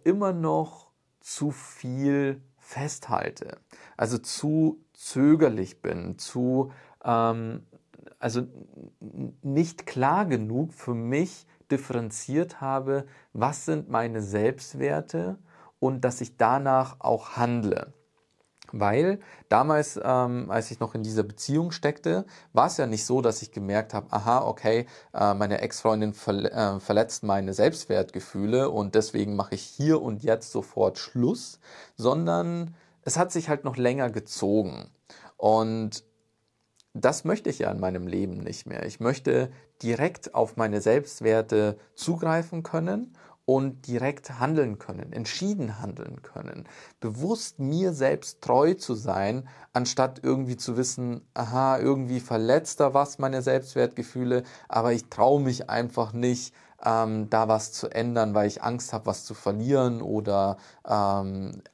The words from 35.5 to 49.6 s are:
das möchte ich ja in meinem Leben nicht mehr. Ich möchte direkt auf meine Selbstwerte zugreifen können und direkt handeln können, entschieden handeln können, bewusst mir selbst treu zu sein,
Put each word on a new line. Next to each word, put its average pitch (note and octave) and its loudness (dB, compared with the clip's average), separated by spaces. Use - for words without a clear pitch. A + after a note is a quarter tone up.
das - 0
möchte F#3+ -2
ich - -6
ja - 0
in G2 -6
meinem F#2 -4
Leben F#2 -4
nicht - -10
mehr. - -8
Ich - -12
möchte B2+ 0
direkt B2 -2
auf A2+ 0
meine G#2 0
Selbstwerte A2 2
zugreifen E3 -2
können F#3 -4
und C3 0
direkt B2+ -4
handeln C3 2
können, - -12
entschieden A#2 -4
handeln - -10
können, - -14
bewusst C#3+ -4
mir E3 0
selbst C#3 0
treu C#3 6
zu C3+ -4
sein, G#2+ -2